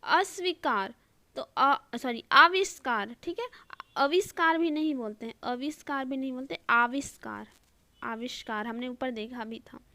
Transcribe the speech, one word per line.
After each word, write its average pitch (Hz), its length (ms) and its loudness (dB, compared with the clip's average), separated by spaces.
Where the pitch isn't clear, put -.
अस्वीकार, 311 920 0
तो - 60 -8
अ-, - 540 0
सॉरी, 240 360 -6
आविष्कार, 269 920 4
ठीक 339 160 -8
है, 480 100 -6
आविष्कार 330 640 2
भी 330 120 2
नहीं 302 240 0
बोलते 226 320 -8
हैं, 226 160 -10
अविष्कार 269 640 -4
भी 262 120 -4
नहीं 262 160 -4
बोलते, 254 260 -8
आविष्कार, 233 760 0
आविष्कार 226 640 -6
हमने 240 220 -6
ऊपर 254 220 -4
देखा 233 340 -8
भी 226 180 -10
था। 269 80 -18